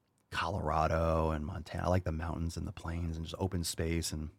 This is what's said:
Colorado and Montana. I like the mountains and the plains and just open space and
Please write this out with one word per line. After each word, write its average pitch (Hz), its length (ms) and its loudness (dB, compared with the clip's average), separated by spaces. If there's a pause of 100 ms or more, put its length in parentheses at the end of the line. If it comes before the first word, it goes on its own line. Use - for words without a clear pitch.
(320)
Colorado 80 960 2
and 76 160 -2
Montana. 85 380 -6
I 85 40 4
like 90 140 6
the 87 80 -2
mountains 82 460 -2
and 82 100 -6
the 82 60 -10
plains 85 440 -4
and 80 80 -4
just - 140 -8
open 92 240 0
space 82 480 -2
and 76 280 -6